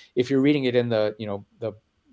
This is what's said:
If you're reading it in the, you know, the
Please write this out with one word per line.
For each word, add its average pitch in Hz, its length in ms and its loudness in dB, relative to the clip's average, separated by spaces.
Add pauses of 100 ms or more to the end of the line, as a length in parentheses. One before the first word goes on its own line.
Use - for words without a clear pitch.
(140)
If 131 160 0
you're 135 120 2
reading 143 220 2
it 123 120 0
in 120 120 2
the, 107 300 0
you 110 80 -10
know, 101 180 -8 (140)
the 110 140 -8 (400)